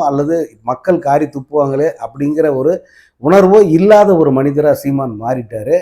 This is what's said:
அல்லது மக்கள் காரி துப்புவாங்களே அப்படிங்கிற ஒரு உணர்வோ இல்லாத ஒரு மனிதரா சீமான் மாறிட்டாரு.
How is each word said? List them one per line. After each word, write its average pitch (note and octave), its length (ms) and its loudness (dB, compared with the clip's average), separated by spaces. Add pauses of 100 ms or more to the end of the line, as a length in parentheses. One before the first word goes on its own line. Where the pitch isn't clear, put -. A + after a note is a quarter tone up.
அல்லது C#3+ 320 -2 (280)
மக்கள் C3 360 -2
காரி C#3+ 300 -2
துப்புவாங்களே C#3+ 600 -4 (100)
அப்படிங்கிற D3 560 -4
ஒரு C#3 180 -2 (500)
உணர்வோ F#3+ 360 4 (120)
இல்லாத G3+ 440 4
ஒரு D#3+ 160 2
மனிதரா C#3+ 440 0
சீமான் C#3 400 -6
மாறிட்டாரு. A#2 640 -6